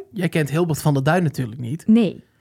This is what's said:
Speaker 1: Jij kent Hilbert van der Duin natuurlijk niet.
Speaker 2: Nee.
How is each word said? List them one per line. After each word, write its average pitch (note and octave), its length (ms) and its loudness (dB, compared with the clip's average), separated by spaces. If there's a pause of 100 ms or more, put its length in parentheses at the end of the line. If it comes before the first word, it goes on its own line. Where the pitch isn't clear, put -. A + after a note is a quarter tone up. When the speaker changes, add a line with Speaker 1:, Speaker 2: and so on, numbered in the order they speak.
(120)
Speaker 1:
Jij F#3 180 -4
kent D#3 200 -2
Hilbert D#3+ 320 -2
van D3+ 120 2
der C#3 100 0
Duin E3 200 2
natuurlijk B2+ 380 -4
niet. A#2+ 260 -8
Speaker 2:
Nee. A3 360 4 (180)